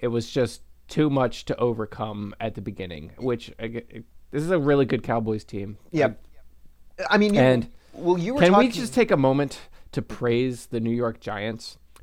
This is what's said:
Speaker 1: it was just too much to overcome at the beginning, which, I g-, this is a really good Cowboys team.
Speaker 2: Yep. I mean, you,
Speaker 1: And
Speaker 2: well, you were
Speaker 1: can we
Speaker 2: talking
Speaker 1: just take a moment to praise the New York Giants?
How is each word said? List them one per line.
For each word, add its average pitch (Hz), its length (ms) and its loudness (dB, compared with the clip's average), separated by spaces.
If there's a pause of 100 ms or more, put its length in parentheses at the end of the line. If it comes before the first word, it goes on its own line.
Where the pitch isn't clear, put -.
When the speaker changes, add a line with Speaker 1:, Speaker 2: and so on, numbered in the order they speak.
Speaker 1:
it 127 60 -2
was 117 220 -2
just - 320 -2 (260)
too 156 220 2
much 131 340 0
to - 140 -4
overcome 107 840 -4
at 113 160 -6
the 110 60 -10
beginning, 92 560 -10
which, 120 420 -4
I 117 80 -8
g-, 117 160 -10 (480)
this 147 100 -4
is 165 80 -4
a 185 80 4
really 139 280 4
good 127 180 -2
Cowboys 196 400 -2
team. 104 320 -10 (160)
Speaker 2:
Yep. 135 280 0 (880)
I 208 80 6
mean, 208 160 4
you, 143 60 4
Speaker 1:
And 127 280 4 (240)
Speaker 2:
well, 175 260 0
you 185 160 -2
were 285 60 0
Speaker 1:
can 180 160 8
we 240 120 8
Speaker 2:
talking 233 120 -6
Speaker 1:
just 240 140 -6
take 240 180 2
a 175 40 6
moment 135 440 2 (320)
to - 100 -4
praise 120 640 -2
the 117 140 -6
New 113 100 -2
York 117 300 -2
Giants? 107 560 -8 (260)